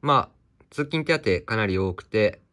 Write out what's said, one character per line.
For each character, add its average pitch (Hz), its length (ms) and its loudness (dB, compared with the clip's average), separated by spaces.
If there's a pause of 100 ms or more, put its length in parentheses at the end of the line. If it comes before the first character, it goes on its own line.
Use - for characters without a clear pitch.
ま 143 320 0
あ、 - 380 -20
通 147 140 -4
勤 151 200 -4
手 156 140 2
当 92 260 0
か 113 100 -4
な 107 120 0
り 92 100 0
多 95 160 -2
く - 100 -14
て 104 380 0 (120)